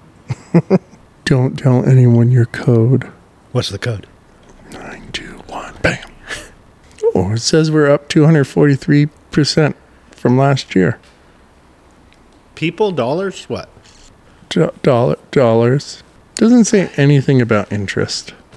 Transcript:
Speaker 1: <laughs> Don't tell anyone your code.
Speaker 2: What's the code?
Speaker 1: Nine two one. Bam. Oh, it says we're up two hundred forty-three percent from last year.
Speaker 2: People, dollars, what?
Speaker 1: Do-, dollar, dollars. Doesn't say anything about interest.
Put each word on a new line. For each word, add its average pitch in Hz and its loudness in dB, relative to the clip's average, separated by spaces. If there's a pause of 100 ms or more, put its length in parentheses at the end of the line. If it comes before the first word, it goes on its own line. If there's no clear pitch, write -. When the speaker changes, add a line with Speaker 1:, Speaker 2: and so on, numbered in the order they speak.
(540)
Speaker 1:
<laughs> - -2
Don't 135 0
tell 127 0
anyone 120 4
your 120 2
code. 123 0 (440)
Speaker 2:
What's 123 -4
the 98 -12
code? 107 -10 (640)
Speaker 1:
Nine - -18
two - -16
one. - -16
Bam. - -4 (1120)
Oh, 92 -2
it 113 -2
says 160 0
we're 151 2
up 143 -2
two 151 2
hundred 156 4
forty-three 147 0 (260)
percent 147 0 (340)
from 127 0
last 139 -2
year. 180 0 (1600)
Speaker 2:
People, 170 -2
dollars, 160 -6
what? 104 -10 (800)
Speaker 1:
Do-, - -2 (100)
dollar, 135 2 (160)
dollars. 120 0 (320)
Doesn't 233 4
say 190 0
anything 139 2
about 110 -2
interest. 104 -6 (260)